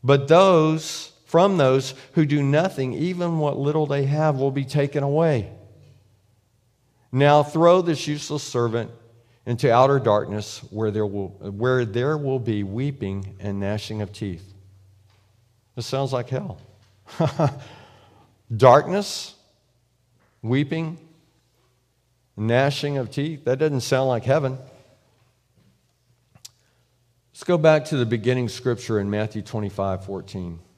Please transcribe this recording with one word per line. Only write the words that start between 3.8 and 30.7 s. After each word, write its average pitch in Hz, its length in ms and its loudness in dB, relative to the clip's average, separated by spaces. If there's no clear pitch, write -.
they 143 180 -2
have 147 320 0
will 135 140 0
be 139 120 -4
taken 143 400 -2
away. 143 480 0
Now 143 320 6
throw 170 380 4
this 165 260 -2
useless 147 360 -6
servant 117 480 -2
into 120 280 2
outer 135 260 6
darkness, 104 600 0
where 107 220 -4
there 107 160 -2
will, 98 220 -6
where 120 540 -2
there 123 340 -2
will 135 220 -4
be 107 240 -4
weeping 98 800 -6
and 101 180 -6
gnashing 104 420 -6
of 101 120 -8
teeth. 90 400 -12
This 120 120 -10
sounds 135 260 -4
like 123 160 -4
hell. 131 320 -8
<laughs> 160 400 0
Darkness, 143 800 4
weeping, 156 560 -2
gnashing 139 600 0
of 127 120 -4
teeth. 143 360 -8
That 127 120 0
doesn't 147 240 0
sound 131 280 0
like 120 160 -2
heaven. 135 340 0
Let's - 140 -20
go 175 120 2
back 156 280 4
to 151 120 -2
the 120 80 2
beginning 120 440 0
scripture 117 500 -2
in 98 100 -2
Matthew 104 320 -4
twenty-five 98 640 -6
fourteen. 90 540 -10